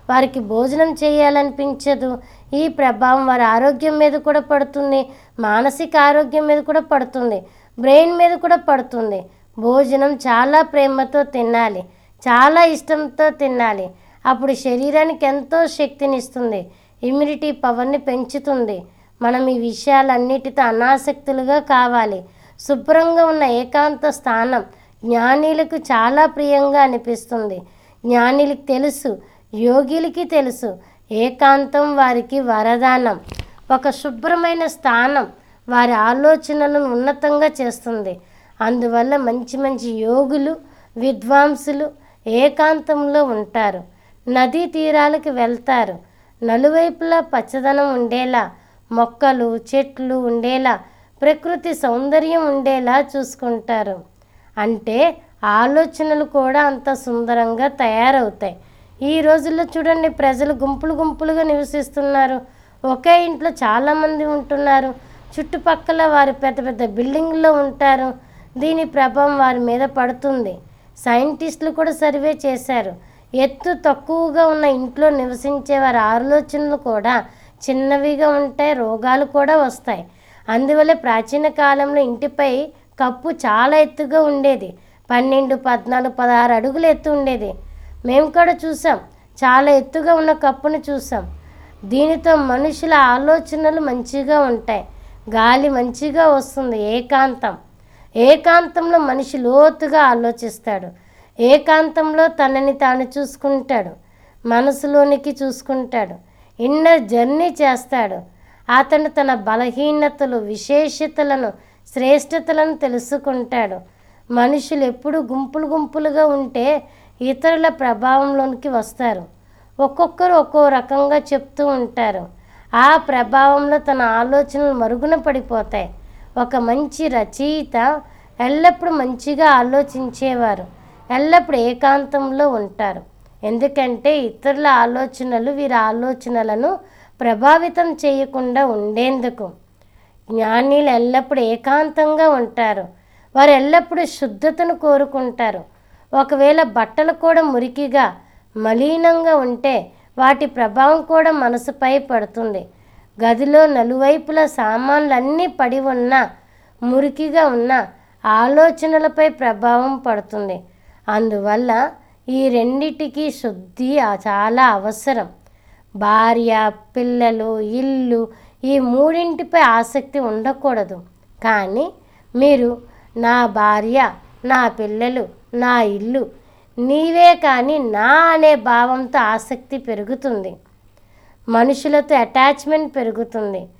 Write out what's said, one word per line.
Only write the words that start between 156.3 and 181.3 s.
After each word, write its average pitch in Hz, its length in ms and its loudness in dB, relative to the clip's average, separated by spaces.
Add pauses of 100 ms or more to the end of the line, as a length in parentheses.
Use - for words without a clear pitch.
మురికిగా 285 640 0
ఉన్నా 240 400 0 (380)
ఆలోచనలపై 311 1040 2
ప్రభావం 240 680 0
పడుతుంది. 208 640 -6 (480)
అందువల్ల 220 800 -2 (380)
ఈ 262 200 0
రెండిటికి 277 800 -2
శుద్ధి 247 680 -6
ఆ-, 208 160 0
చాలా 214 500 0
అవసరం. 214 640 -2 (680)
భార్య, 220 760 2 (240)
పిల్లలు, 233 640 -2
ఇల్లు, 240 680 -2 (360)
ఈ 277 160 0
మూడింటిపై 320 840 0
ఆసక్తి 254 580 0
ఉండకూడదు. 220 840 -4 (400)
కానీ 220 480 -2 (440)
మీరు 247 460 2 (360)
"నా 240 280 2
భార్య, 214 640 0 (340)
నా 247 220 2
పిల్లలు, 220 600 -4 (260)
నా 240 280 0
ఇల్లు, 214 480 -4 (480)
నీవే 330 580 4
కానీ 285 420 0
నా" 220 300 -2
అనే 311 480 6
భావంతో 247 640 0
ఆసక్తి 233 580 -4
పెరుగుతుంది. 220 800 -6 (920)